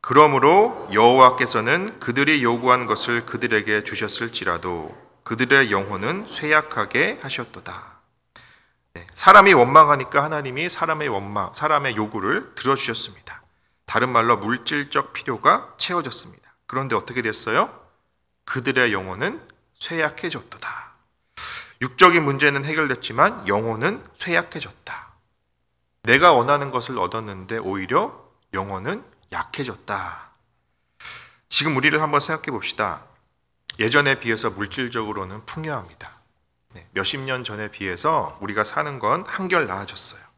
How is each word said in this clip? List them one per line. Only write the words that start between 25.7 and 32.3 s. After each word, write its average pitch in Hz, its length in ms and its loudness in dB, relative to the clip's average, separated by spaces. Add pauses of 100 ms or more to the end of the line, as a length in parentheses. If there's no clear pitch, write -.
내가 143 300 8
원하는 135 360 2
것을 120 300 -6
얻었는데 98 580 -6
오히려 101 680 -2 (300)
영혼은 101 500 -8 (280)
약해졌다. 98 1000 -10 (1200)
지금 147 260 0
우리를 147 260 2
한번 147 180 0
생각해 156 320 -6